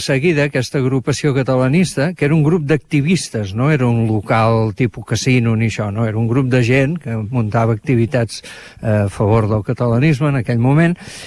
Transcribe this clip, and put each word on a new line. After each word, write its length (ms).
seguida 400
aquesta 380
agrupació 500
catalanista, 800
que 140
era 100
un 80
grup 240
d'activistes, 880
no 160
era 160
un 180
local 720
tipus 320
casino 480
ni 140
això, 200
no? 140
Era 160
un 80
grup 240
de 100
gent 380
que 160
muntava 560
activitats, 720
eh, 240
a 20
favor 400
del 160
catalanisme 640
en 80
aquell 240
moment, 380